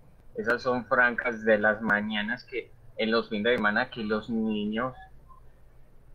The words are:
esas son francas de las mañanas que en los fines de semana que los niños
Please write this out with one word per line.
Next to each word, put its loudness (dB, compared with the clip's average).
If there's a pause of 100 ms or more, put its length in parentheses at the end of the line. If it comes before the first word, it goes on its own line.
(360)
esas -2
son -2
francas 2
de 6
las 2
mañanas -2
que -10 (240)
en 0
los 2
fines -4
de 4
semana 0
que -8
los -2
niños -2 (1200)